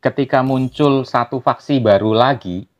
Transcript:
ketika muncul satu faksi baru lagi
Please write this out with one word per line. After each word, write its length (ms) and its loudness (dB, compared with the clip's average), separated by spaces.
ketika 400 0
muncul 640 0
satu 320 -4
faksi 400 -2
baru 320 2
lagi 560 -2